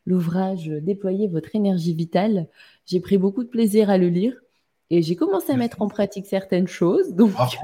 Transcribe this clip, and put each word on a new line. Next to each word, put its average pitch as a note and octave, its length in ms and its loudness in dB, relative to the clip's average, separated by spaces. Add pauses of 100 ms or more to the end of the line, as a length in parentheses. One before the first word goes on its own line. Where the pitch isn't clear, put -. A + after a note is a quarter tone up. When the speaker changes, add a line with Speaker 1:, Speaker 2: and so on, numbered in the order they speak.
Speaker 1:
l'ouvrage F3+ 600 -2
Déployer F#3+ 640 -4
votre D#3+ 280 -6
énergie F3+ 380 0
vitale. F3 520 0 (400)
J'ai F3+ 140 -2
pris G3 180 0
beaucoup G3 240 0
de A#3 60 -8
plaisir G#3+ 420 2
à G3 80 4
le F3+ 100 4
lire F#3+ 260 0 (560)
et E3+ 120 4
j'ai E3 140 0
commencé E4+ 360 -2
à C4 40 2
Speaker 2:
Merci. - 20 2
Speaker 1:
mettre A#3 240 -2
en G#3 60 -2
pratique G3+ 380 -4
certaines F#3+ 420 0
choses. A#3 460 0
Donc, G3+ 180 6
Speaker 2:
Bravo. B2 200 0 (120)